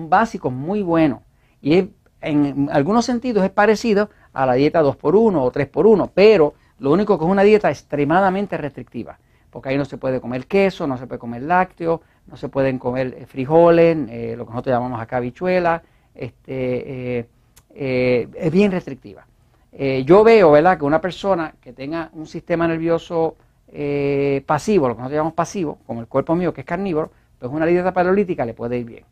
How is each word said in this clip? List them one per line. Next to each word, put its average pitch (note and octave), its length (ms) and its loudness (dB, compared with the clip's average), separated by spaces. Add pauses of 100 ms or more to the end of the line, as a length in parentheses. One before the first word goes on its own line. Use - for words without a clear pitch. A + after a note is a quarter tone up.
básicos F#3+ 420 0
muy D#3+ 300 -6
buenos D#3+ 380 0 (420)
y C#3+ 140 2
es, F#3+ 100 2 (360)
en C#3+ 500 0
algunos F3 340 2
sentidos A#3 380 -2
es F#3+ 80 -2
parecido G#3 580 2 (240)
a C3+ 120 -2
la B2+ 80 2
dieta D3+ 280 2
dos C#3 140 2
por D3+ 200 0
uno G3+ 280 4
o B2 80 0
tres C#3 160 -4
por E3 200 2
uno, F3 260 4
pero F#3 400 6 (260)
lo C3+ 120 0
único G3 260 2
que D#3 80 -4
es F3+ 60 2
una G3 120 2
dieta G#3 260 4
extremadamente F3 880 -2
restrictiva, B2 640 -12 (300)
porque - 200 -14
ahí C#3 80 -2
no C#3+ 80 -2
se - 120 -14
puede C3 220 -4
comer B2+ 280 -8
queso, F#3+ 400 0
no B2+ 100 -4
se B2+ 100 -12
puede A#2+ 120 -12
comer A#2+ 240 -12
lácteos, E3+ 580 -2 (260)
no C#3 100 -20
se C3+ 120 -10
pueden C3+ 300 -2
comer, B2+ 380 -4
eh, B2+ 80 -18
frijoles, E3 720 4 (120)
eh, A#2 280 -8
lo A#2+ 80 -10
que A2 60 -18
nosotros B2 220 -4
llamamos B2 280 -4
acá A#2+ 160 -6
habichuela, E3+ 640 -2 (300)
este, B2+ 1080 -8
eh, A#2 100 -10 (440)
eh, B2+ 640 0
es E3 160 -4
bien G3 200 2
restrictiva. B2 540 -10 (460)
Eh, C3 340 -4
yo F#3+ 180 8
veo, G#3+ 280 8
¿verdad?, D#3+ 260 6
que D3 80 -4
una D#3 160 2
persona F3+ 580 -4
que B2 140 -20
tenga D3+ 400 -10
un D#3 120 -16
sistema E3+ 420 -4
nervioso, E3 680 -2 (320)
eh, C#3+ 760 -2
pasivo, D#3 420 0
lo A#2+ 80 -2
que A2+ 40 -18
nosotros C3 180 -6
llamamos D#3+ 160 -2
pasivo, E3+ 520 -6
como A#2 160 -10
el A#2 60 -14
cuerpo C#3 280 -2
mío F3 180 -2
que C3+ 80 -14
es - 60 -16
carnívoro, F3 440 -6 (280)
pues B2 120 -12
una D#3 140 -4
dieta F3+ 280 2
paleolítica F3+ 520 0
le A#2 80 -8
puede A#2+ 240 -6
ir A#2+ 80 -6
bien. A2 260 -20